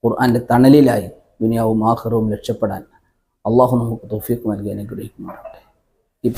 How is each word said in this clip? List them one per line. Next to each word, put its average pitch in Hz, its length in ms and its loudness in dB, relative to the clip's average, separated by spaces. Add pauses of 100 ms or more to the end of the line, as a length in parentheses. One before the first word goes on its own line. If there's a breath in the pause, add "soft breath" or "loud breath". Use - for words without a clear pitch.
ഖുർആന്റെ 117 340 0 (100)
തണലിലായി 123 600 4 (320)
ദുനിയാവും 113 480 0
ആഖിറവും 110 420 -2
രക്ഷപ്പെടാൻ 104 500 -6 (640)
അല്ലാഹു 120 300 2
നമുക്ക് 113 360 -6
തൗഫീഖ് 110 380 -6
നൽകി 101 180 -6
അനുഗ്രഹിക്കുമാറാകട്ടെ. 101 920 -14 (640)
ഈ 120 140 0